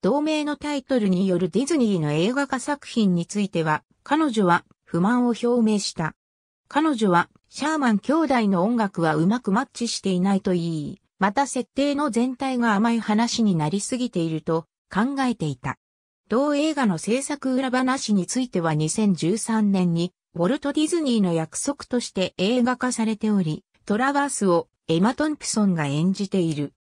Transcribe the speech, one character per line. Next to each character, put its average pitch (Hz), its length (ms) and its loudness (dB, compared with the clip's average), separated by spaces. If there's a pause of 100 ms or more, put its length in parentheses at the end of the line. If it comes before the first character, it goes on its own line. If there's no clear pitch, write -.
同 254 180 2
名 302 240 0
の 294 140 -4
タ 294 160 -6
イ 277 80 -4
ト 262 180 0
ル 208 80 2
に 185 180 2
よ 180 120 0
る 180 100 -2
デ 190 120 0
ィ 277 60 -2
ズ 330 120 0
ニ 214 180 2
ー - 20 0
の 151 140 0
映 180 220 0
画 277 120 0
化 254 140 -4
作 294 260 -6
品 202 280 2
に 170 100 0
つ - 160 -6
い 196 80 -2
て 170 140 -2
は、 156 220 -2 (180)
彼 302 280 0
女 214 140 2
は 170 220 2 (180)
不 170 160 -2
満 247 240 2
を 240 40 2
表 233 180 -2
明 226 320 2
し - 160 -6
た。 160 200 -4 (540)
彼 302 260 0
女 214 160 2
は 170 200 2 (260)
シ 269 100 -4
ャ 311 80 0
ー 311 40 -2
マ 254 140 2
ン 202 80 2
兄 269 140 0
弟 262 340 2
の 185 160 2
音 240 120 0
楽 202 240 -2
は 160 140 2
う 165 140 2
ま 240 100 2
く 208 140 -2
マ 233 100 2
ッ 269 100 -8
チ 233 140 -6
し - 140 -6
て 196 100 -2
い 180 100 0
な 196 140 2
い 190 60 0
と 190 140 0
言 175 60 0
い、 156 420 -6 (180)
ま 196 100 0
た 277 160 0
設 - 260 -6
定 285 220 0
の 285 160 -2
全 240 240 0
体 262 240 -4
が 233 160 2
甘 220 160 2
い 233 80 2
話 226 460 0
に 196 100 4
な 151 140 0
り 196 120 -2
す - 160 -6
ぎ 247 140 -4
て - 80 -4
い 165 100 0
る 156 140 -4
と 165 240 -2 (260)
考 247 300 0
え 247 140 0
て 156 100 -4
い 139 100 -4
た。 - 220 -8 (500)
同 285 280 0
映 302 180 0
画 269 120 0
の 175 120 0
制 240 240 -2
作 277 320 -4
裏 262 160 -2
話 254 420 0
に 185 140 2
つ 254 140 -4
い 254 80 -2
て 180 120 -2
は、 165 140 0
二 156 140 0
千 202 260 2
十 165 220 0
三 220 340 0
年 180 240 2
に 170 180 -2 (220)
ウ 170 60 -6
ォ 175 80 2
ル 269 100 0
ト・ 277 140 -4
デ 302 80 0
ィ 311 80 0
ズ 339 120 0
ニ 247 180 0
ー - 20 2
の 180 120 2
約 160 240 -2
束 - 280 -6
と 240 160 -2
し - 100 -10
て - 280 -4
映 233 260 2
画 254 120 0
化 254 140 -4
さ 233 140 -2
れ 220 120 -2
て 214 140 -2
お 202 100 2
り、 156 220 -4 (240)
ト 202 120 0
ラ 269 140 0
バ 285 140 0
ー 269 40 -6
ス - 180 -2
を 170 180 2 (220)
エ 165 120 2
マ・ 240 140 2
ト 302 140 -2
ン 302 80 -4
プ - 100 -14
ソ 214 200 0
ン 190 80 2
が 156 120 -2
演 151 260 0
じ 190 160 -4
て 190 120 0
い 165 160 0
る。 143 160 -6 (100)